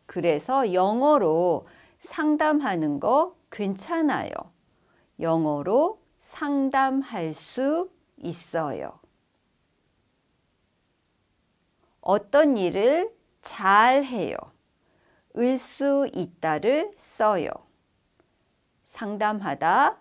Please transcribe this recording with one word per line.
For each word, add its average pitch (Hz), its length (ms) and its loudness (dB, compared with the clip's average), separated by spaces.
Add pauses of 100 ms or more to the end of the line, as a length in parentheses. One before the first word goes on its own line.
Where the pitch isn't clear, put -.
그래서 180 680 0
영어로 185 920 2 (320)
상담하는 302 1000 0
거 302 360 2 (160)
괜찮아요. 208 800 -4 (880)
영어로 165 840 0 (220)
상담할 269 1080 -2
수 302 580 -4 (260)
있어요. 156 840 -8 (3000)
어떤 262 560 2
일을 220 560 0 (320)
잘 220 580 4
해요. 226 320 -4 (1000)
을 254 220 0
수 277 540 0
있다를 180 840 -2
써요. 208 520 -2 (1400)
상담하다, 208 1160 0